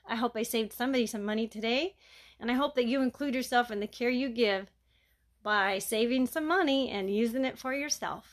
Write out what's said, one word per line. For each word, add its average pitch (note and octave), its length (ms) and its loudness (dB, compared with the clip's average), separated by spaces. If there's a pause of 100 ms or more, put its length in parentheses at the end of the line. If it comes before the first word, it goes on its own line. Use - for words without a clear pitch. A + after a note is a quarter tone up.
I A3 100 -6
hope A#3 200 -2
I A3 80 -2
saved A3+ 300 -2
somebody B3+ 320 0
some G#3+ 180 -4
money G#3+ 240 0
today, A#3 480 -2 (440)
and A#3 120 -4
I B3 40 2
hope D4 200 0
that B3 120 2
you C4+ 140 2
include C4 340 0
yourself B3 360 2
in G#3 80 -4
the G#3 80 -4
care A#3+ 220 -2
you B3+ 200 0
give G#3 400 0 (720)
by G3+ 380 2
saving A#3+ 480 2
some D#4 180 -2
money C#4+ 440 2
and G3 260 -2
using A#3 300 2
it C4 120 -4
for C4 160 -6
yourself, C#4 600 -6